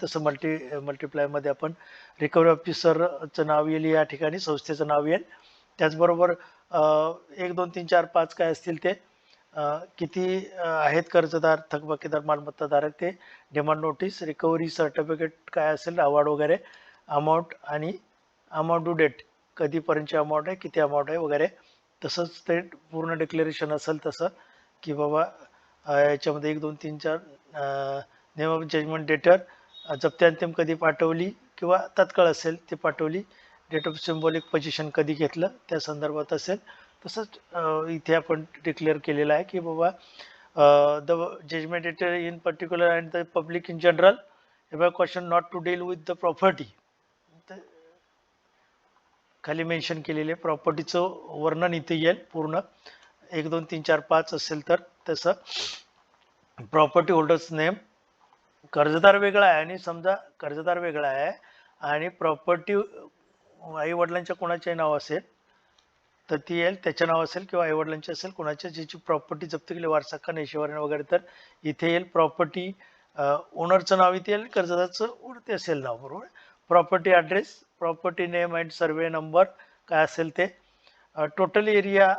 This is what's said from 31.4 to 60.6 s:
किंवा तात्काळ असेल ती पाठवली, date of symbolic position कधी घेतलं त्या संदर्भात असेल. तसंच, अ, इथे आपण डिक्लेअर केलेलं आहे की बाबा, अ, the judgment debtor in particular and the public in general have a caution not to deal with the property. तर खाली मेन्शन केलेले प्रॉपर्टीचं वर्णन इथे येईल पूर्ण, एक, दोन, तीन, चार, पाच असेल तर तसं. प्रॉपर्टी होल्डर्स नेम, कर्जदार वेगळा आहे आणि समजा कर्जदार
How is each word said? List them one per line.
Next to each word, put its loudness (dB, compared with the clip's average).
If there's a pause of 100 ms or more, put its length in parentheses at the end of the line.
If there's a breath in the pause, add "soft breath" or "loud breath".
किंवा 2 (120)
तात्काळ 4
असेल -2
ती -8
पाठवली, -2 (500 soft breath)
date -2
of -8
symbolic 0 (140)
position -4
कधी 0
घेतलं -2 (200)
त्या -4
संदर्भात -6
असेल. -4 (500 loud breath)
तसंच, -8 (240)
अ, -2
इथे -2
आपण 0 (200)
डिक्लेअर 0
केलेलं 2
आहे 0
की -6
बाबा, 0 (680 loud breath)
अ, 8
the 0 (300)
judgment -6
debtor -2
in -10 (140)
particular 0
and -8
the -2 (140)
public -6
in -8
general 8 (600 soft breath)
have 4
a -2 (100)
caution -4
not 4 (140)
to -8
deal -2
with -8 (100)
the -4 (100)
property. 2 (840)
तर -18 (1900)
खाली -4
मेन्शन -6
केलेले -4
प्रॉपर्टीचं -2 (220)
वर्णन -2
इथे -4
येईल 2 (160)
पूर्ण, -4 (720 loud breath)
एक, -4
दोन, -2
तीन, -8
चार, 4
पाच 2
असेल -6
तर 4 (320)
तसं. 0 (1300 loud breath)
प्रॉपर्टी 2
होल्डर्स 2
नेम, 0 (960)
कर्जदार 6
वेगळा 4
आहे 6
आणि -6
समजा -2
कर्जदार -6